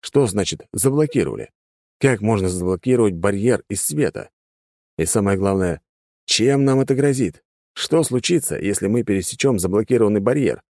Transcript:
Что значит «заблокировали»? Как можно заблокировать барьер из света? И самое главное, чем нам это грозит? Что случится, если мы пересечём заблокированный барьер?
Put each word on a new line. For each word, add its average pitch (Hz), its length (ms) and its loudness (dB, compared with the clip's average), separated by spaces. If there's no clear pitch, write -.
Что 135 260 0
значит 95 460 -4
«заблокировали»? 131 760 -2
Как 123 200 2
можно 104 300 0
заблокировать 92 640 0
барьер 101 540 0
из 101 120 -6
света? - 480 -4
И 80 80 -2
самое 101 320 0
главное, 95 440 -2
чем 139 400 2
нам 135 160 2
это 131 140 0
грозит? 131 480 0
Что 156 300 0
случится, 127 540 -2
если 98 300 -2
мы 113 160 0
пересечём 107 540 0
заблокированный 104 640 2
барьер? 117 520 0